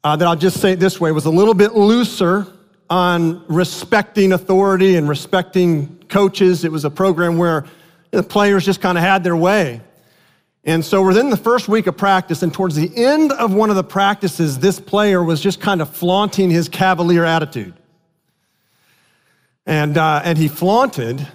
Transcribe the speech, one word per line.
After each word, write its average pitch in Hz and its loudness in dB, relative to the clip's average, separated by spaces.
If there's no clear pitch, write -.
uh, 151 0
that 175 0
I'll 170 2
just 165 -2
say 190 2
it 180 -2
this 185 0
way, 160 0
was 151 -2
a 160 0
little 202 4
bit 208 2
looser 202 0
on 175 0
respecting 185 0
authority 190 2
and 147 0
respecting 170 -2
coaches. 190 2
It 160 -4
was 151 -6
a 143 -2
program 170 0
where 165 0
the 208 -2
players 202 2
just 190 -2
kinda 180 -2
had 190 2
their 175 -2
way. 165 0
And 160 -2
so 196 0
we're 190 4
in 269 2
the 208 0
first 233 -2
week 214 0
of 175 -4
practice, 190 -2
and 165 -2
towards 180 -4
the 160 -2
end 285 2
of 233 -2
one 214 2
of 196 0
the 185 -2
practices, 185 -2
this 190 0
player 202 0
was 165 -2
just 190 -4
kind 196 -2
of 147 -6
flaunting 190 -2
his 165 0
cavalier 175 0
attitude. 151 -4
And, 151 -2
uh, 151 0
and 170 0
he 156 0
flaunted 151 -2